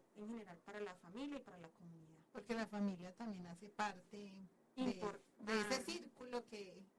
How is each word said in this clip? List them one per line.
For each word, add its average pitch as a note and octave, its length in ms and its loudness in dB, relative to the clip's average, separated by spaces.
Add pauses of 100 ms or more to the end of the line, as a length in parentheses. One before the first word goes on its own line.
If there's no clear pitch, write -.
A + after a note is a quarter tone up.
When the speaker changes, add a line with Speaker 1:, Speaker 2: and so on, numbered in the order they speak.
(160)
Speaker 1:
en G#3 120 -6
general G#3 380 -6
para G#3 140 -4
la F#3+ 160 -2
familia C4 420 -4
y - 40 -4
para F3+ 180 -12
la E3 100 -10
comunidad. E3 480 -14 (140)
Speaker 2:
Porque A3 240 0
la A3+ 120 2
familia G3 460 2
también G3+ 340 -4
hace F3 220 -10
parte G3+ 480 0
de, G3 300 -10 (300)
Speaker 1:
Impor-, G#3+ 420 4 (200)
Speaker 2:
de G#3+ 220 6
ese G#3+ 140 6
Speaker 1:
ah. B3+ 60 4
Speaker 2:
círculo B3 640 -2
que, F#3+ 340 -8 (180)